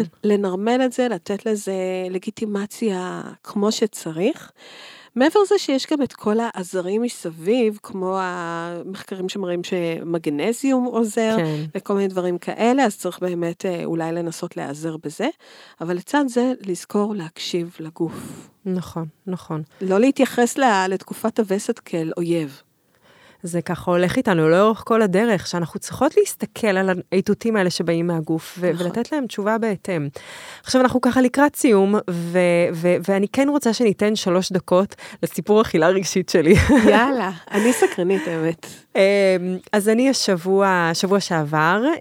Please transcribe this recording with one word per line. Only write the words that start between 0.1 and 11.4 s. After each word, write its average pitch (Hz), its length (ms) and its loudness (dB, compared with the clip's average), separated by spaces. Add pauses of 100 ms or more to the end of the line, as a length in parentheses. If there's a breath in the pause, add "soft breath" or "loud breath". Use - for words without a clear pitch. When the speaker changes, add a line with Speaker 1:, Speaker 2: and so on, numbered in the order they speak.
Speaker 1:
לנרמל 202 600 0
את 247 80 -2
זה, 247 160 0
לתת 202 380 -6
לזה 208 280 -4 (360)
לגיטימציה 196 1120 -6 (200)
כמו 208 300 0
שצריך. 202 800 -4 (640 loud breath)
מעבר 311 240 4
לזה 403 180 4
שיש 269 340 -2
גם 285 100 0
את 240 100 -4
כל 214 280 -2
העזרים 190 640 -4
מסביב, 208 800 -2
כמו 190 380 -4
המחקרים 175 1080 -8
שמראים 180 360 -4
שמגנזיום 170 1200 -2
עוזר, 226 540 0
Speaker 2:
כן. 156 220 -2 (140)